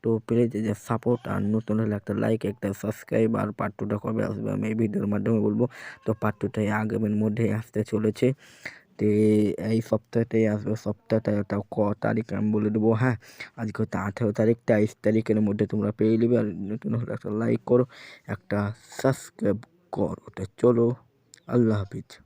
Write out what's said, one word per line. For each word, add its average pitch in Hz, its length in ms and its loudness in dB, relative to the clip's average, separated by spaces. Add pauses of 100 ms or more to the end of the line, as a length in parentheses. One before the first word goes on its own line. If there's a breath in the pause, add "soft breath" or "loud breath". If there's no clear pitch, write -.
তো - 80 -2 (180)
প্লিজ 117 320 2
এই 110 80 -2
যে 104 60 0 (140)
সাপোর্ট 120 340 0 (120)
আর 98 80 -2 (140)
নতুন 110 260 -2
হলে 107 180 -2
একটা - 140 -6 (100)
লাইক, 110 180 0 (100)
একটা - 160 -8 (140)
সাবস্ক্রাইব। 110 480 0 (120)
আর 104 80 -2 (100)
পার্ট 104 180 -4
টু - 140 -6
টা 104 120 0
কবে 110 260 -2
আসবে 107 260 -6
আমি 104 160 -2
এই 110 100 -2
ভিডিওর 104 320 0
মাধ্যমে 107 340 2
বলবো। 110 180 2 (400 loud breath)
তো 113 60 0 (100)
পার্ট 107 200 0
টু 101 120 -2
টাই 107 140 0 (140)
আগামীর 107 420 -2
মধ্যেই 107 360 0
আসতে - 200 -6 (120)
চলেছে, 107 360 2 (680 loud breath)
তো 104 80 0 (680)
এই 113 80 2 (100)
সপ্তাহতেই 113 640 0
আসবে, 104 220 -2 (100)
সপ্তাহটা 110 460 -2 (100)
এটা 101 160 -4 (180)
ক - 20 -2 (260)
তারিখ 110 220 0 (140)
আমি 107 160 0
বলে 107 200 0
দেবো, 110 140 2 (120)
হ্যাঁ। 127 160 2 (420 loud breath)
আজকে 110 220 -6
হয়তো - 160 -4 (100)
আঠেরো 104 320 -2
তারিখ, 113 180 4 (120)
তেইশ 107 220 4 (140)
তারিখের 107 420 2
মধ্যে 104 240 0
তোমরা 104 260 -2
পেয়ে 110 240 4
নেবে। 120 200 2
আর 107 60 -2 (240)
নতুন - 280 -6
হলে 117 180 -6
একটা 101 120 -10 (120)
লাইক 117 280 0
করো, 123 160 4 (500 loud breath)
একটা - 240 -4 (400)
সাবস্ক্রাইব - 600 0 (340)
করো। - 300 -4 (120)
তো 95 80 -8 (180)
চলো, 117 240 6 (680)
আল্লাহ 113 280 4
হাফিজ। - 280 -10 (160)